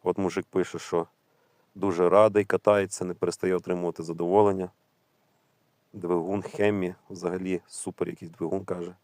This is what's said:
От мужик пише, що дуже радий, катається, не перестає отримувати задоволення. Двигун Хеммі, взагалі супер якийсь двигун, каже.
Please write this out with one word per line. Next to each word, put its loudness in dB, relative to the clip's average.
От -2
мужик -2
пише, -2
що -2
дуже 2
радий, 6
катається, 0
не -6
перестає -2
отримувати -4
задоволення. 2
Двигун -2
Хеммі, 0
взагалі -4
супер -8
якийсь -14
двигун, -6
каже. -8